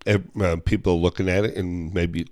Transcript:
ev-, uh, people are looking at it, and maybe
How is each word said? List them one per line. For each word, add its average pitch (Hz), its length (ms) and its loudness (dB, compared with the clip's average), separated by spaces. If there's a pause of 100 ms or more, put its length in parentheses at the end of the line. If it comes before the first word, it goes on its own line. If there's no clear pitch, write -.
ev-, 104 240 2 (100)
uh, 87 180 2
people 92 360 0
are 87 40 4
looking 90 300 0
at 92 180 2
it, - 100 -4
and 87 380 -4
maybe 87 380 -2